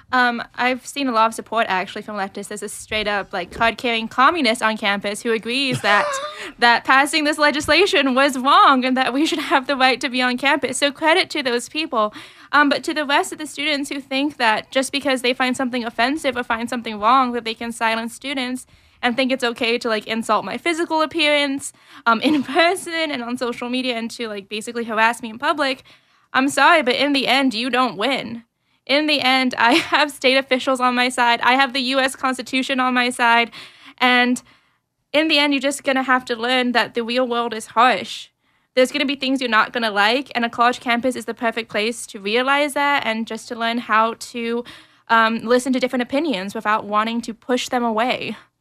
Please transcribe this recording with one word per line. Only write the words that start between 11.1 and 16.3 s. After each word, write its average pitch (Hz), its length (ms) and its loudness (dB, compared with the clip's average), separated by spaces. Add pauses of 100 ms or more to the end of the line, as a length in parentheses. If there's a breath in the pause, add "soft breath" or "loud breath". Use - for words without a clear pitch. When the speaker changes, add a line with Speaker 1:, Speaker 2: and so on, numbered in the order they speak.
Speaker 1:
to - 120 -4
those 240 280 -2
people. 262 440 -2 (380 loud breath)
Um, 285 160 6
but 262 160 0
to 330 100 -4
the 302 120 -2
rest 302 260 0
of 330 60 -12
the 311 100 -10
students 285 420 -4
who 285 120 -8
think 277 340 -4
that 220 360 0
just 262 200 -2
because 269 300 -2
they 247 120 0
find 254 220 -2
something 247 300 -4
offensive 254 500 -2